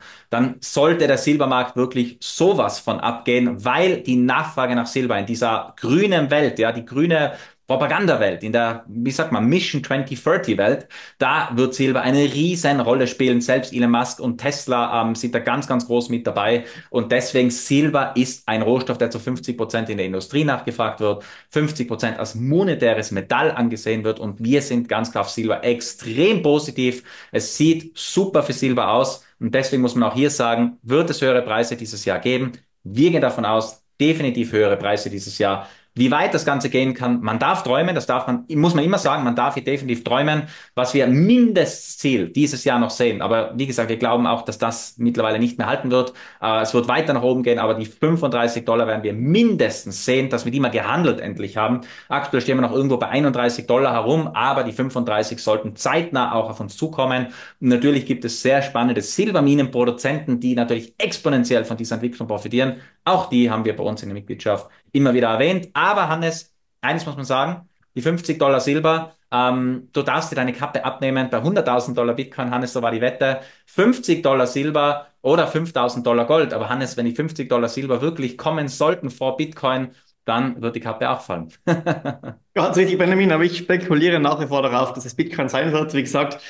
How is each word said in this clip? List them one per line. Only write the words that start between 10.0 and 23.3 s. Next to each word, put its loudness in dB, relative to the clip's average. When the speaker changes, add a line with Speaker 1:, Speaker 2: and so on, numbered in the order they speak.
Speaker 1:
thirty 0
Welt, 2
da 0
wird 2
Silber 2
eine 2
riesen 0
Rolle 2
spielen. 2
Selbst 0
Elon 2
Musk 0
und -4
Tesla, -2
ähm, -2
sind -4
da 0
ganz, -2
ganz -2
groß 0
mit -4
dabei. 0
Und -2
deswegen, 2
Silber 0
ist -2
ein 0
Rohstoff, 0
der 0
zu -8
fünfzig -6
Prozent -4
in -6
der -2
Industrie -2
nachgefragt -2
wird, -2
fünfzig -2
Prozent -4
als -8
monetäres 0
Metall 0